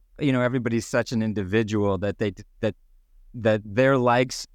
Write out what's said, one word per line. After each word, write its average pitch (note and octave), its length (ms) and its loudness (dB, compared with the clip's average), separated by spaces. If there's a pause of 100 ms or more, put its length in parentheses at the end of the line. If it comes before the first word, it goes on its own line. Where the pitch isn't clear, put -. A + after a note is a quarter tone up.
(200)
you C#3+ 120 0
know, B2+ 100 2
everybody's A#2+ 440 0
such - 260 -2
an A2+ 120 0
individual G2+ 720 0
that G2 220 -4
they G#2+ 100 -2
d-, G2+ 140 -12 (160)
that, G#2+ 160 -2 (580)
that A2 320 0
their C3 320 2
likes B2 580 0